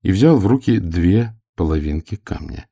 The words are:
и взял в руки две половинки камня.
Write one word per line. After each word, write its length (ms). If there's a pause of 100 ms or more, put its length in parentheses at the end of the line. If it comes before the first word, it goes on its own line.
и 120
взял 260
в 80
руки 320
две 600 (180)
половинки 600
камня. 560